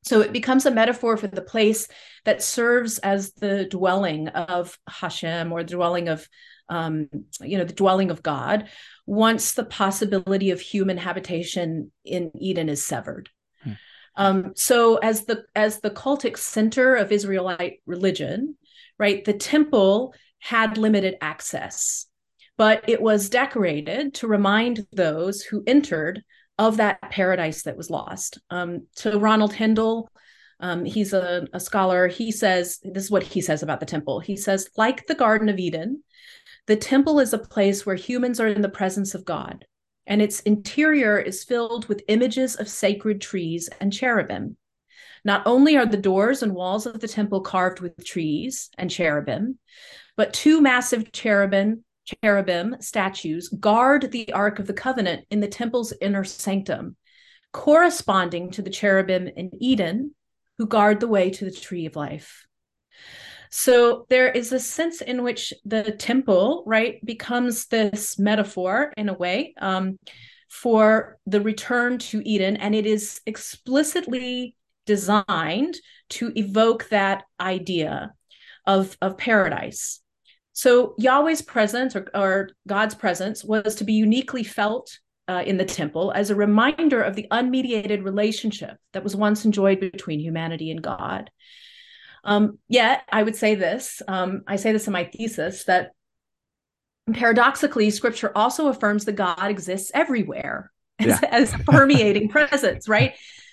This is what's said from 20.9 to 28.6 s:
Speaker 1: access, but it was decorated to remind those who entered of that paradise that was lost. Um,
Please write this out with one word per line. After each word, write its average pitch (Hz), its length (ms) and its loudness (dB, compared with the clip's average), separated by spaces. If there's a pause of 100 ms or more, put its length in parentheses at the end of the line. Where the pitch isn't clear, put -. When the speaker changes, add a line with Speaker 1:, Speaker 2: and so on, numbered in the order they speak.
Speaker 1:
access, - 840 -8 (500)
but 220 300 4
it 233 160 2
was 208 280 2
decorated 220 840 -2
to 233 140 -6
remind 214 640 2
those 175 500 -2
who 208 240 -8
entered 214 560 2 (360)
of 220 180 4
that 214 240 2 (100)
paradise 180 540 -2
that 151 120 -8
was 160 140 -14
lost. - 480 -8 (120)
Um, 175 420 -8